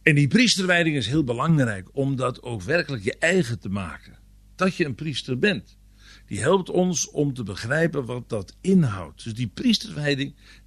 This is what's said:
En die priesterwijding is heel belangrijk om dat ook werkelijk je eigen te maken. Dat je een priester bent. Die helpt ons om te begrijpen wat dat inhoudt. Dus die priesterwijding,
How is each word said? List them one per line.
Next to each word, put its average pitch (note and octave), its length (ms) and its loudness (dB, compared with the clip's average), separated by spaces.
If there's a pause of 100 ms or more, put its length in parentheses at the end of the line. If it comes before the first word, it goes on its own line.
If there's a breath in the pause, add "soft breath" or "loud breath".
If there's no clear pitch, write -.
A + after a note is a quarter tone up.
En D#3 120 4
die C#3+ 140 6
priesterwijding F3+ 680 4
is A#2 100 -2
heel D3 180 0
belangrijk A#2+ 680 0
om C3+ 240 -2
dat B2 260 -4
ook A#2 200 -8
werkelijk C#3 420 -2
je G#2+ 140 -4
eigen D#3+ 400 0
te - 100 -10
maken. F#2 500 -8 (380)
Dat F#3 200 0
je E3+ 80 2
een C3+ 100 -6
priester C3+ 440 -6
bent. F3 400 -2 (480 soft breath)
Die G2 140 -6
helpt E3+ 300 2
ons F3+ 400 0
om C#3+ 240 0
te B2 80 -8
begrijpen C3 600 -2
wat B2 240 -8
dat G2+ 320 -8
inhoudt. G#2+ 640 2
Dus A2+ 100 -8
die A#2+ 140 -4
priesterwijding, D3 840 -2 (320 soft breath)